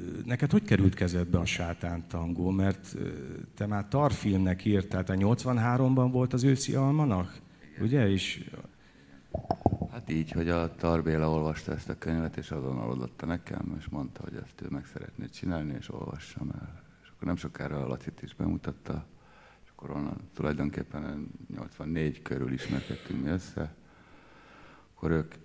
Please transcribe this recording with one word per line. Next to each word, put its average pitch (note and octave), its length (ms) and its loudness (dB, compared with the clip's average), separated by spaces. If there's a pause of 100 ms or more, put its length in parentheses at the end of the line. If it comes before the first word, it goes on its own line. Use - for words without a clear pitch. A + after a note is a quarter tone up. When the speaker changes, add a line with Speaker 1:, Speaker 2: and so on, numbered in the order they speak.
(260)
Speaker 1:
neked C3 260 0
hogy G#3 120 6
került F#2+ 300 6
kezedbe F2 460 2
a E2+ 60 2
Sátán E2+ 640 -2
tangó? E2+ 420 -2
Mert, F#2+ 460 2
ö, - 140 -4 (460)
te A2 100 -2
már G#2 220 -2
tarfilmnek G2+ 800 4
írtál, F#2+ 380 4
tehát F#2+ 180 2
nyolcvanháromban B2 920 4
volt B2+ 220 2
az B2 100 2
Őszi C3+ 300 4
Almanach, C3+ 580 4 (480)
ugye? A2+ 300 4
És - 340 0 (1500)
Speaker 2:
Hát - 200 -8
így, D#2 200 0
hogy E2 180 0
a E2+ 260 2
Tar E2 280 4
Béla D#2 260 4
olvasta D#2 420 0
ezt - 180 -4
a - 80 -6
könyvet, E2 400 -2
és - 140 -8
azonnal C2 380 -4
odaadta B1 360 -6
nekem, - 540 -4
és E2 80 -12
mondta, - 360 -6
hogy - 200 -10
ezt - 180 -18
ő - 80 -8
meg C#2 160 -6
szeretné - 400 -12
csinálni, D2+ 540 -4
és - 140 -10
olvassam - 600 -8
el. - 280 -12 (220)
És - 40 -20
akkor - 200 -10
nem E2+ 80 0
sokára C#2+ 480 -6
a B1 40 -2
Lacit - 340 -6
is - 140 -14
bemutatta, - 680 -4 (580)
és - 120 -20
akkor - 160 -12
onnan D2 260 -4 (160)
tulajdonképpen D2 960 -2 (260)
nyolcvannégy D#2 680 -4
körül C2 300 -2
ismerkedtünk - 720 -4
mi C#2+ 60 -2
össze. D#2+ 460 -4 (1200)
Akkor D#2+ 160 0
ők D#2+ 220 2 (120)